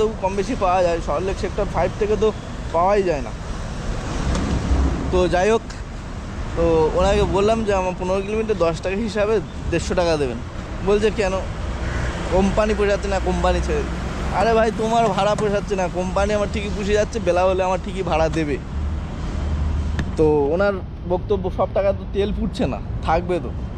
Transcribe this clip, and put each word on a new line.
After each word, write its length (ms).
তো 40
কম 140
বেশি 240
পাওয়া 240
যায়, 240
সল্টলেক 360
সেক্টর 300
ফাইভ 260
থেকে 240
তো 40
পাওয়াই 360
যায় 180
না। 40
তো 160
যাই 240
হোক, 120
তো 60
ওনাকে 280
বললাম 220
যে 60
আমার 260
পনেরো 220
কিলোমিটার 360
দশ 260
টাকা 140
হিসাবে 280
দেড়শো 240
টাকা 260
দেবেন। 180
বলছে, 240
"কেন?" 140
"কোম্পানি 400
পোষাচ্ছে 340
না, 180
কোম্পানি 420
ছেড়ে 200
দিই।" 100
আরে 140
ভাই, 240
তোমার 260
ভাড়া 200
পোষাচ্ছে 400
না, 100
কোম্পানি 360
আমার 200
ঠিকই 220
পুষে 240
যাচ্ছে, 180
বেলা 160
হলে 200
আমার 220
ঠিকই 260
ভাড়া 180
দেবে। 280
তো 80
ওনার 200
বক্তব্য, 480
সব 160
টাকা 180
তো 120
তেল 240
ফুটছে 360
না, 60
থাকবে 320
তো, 120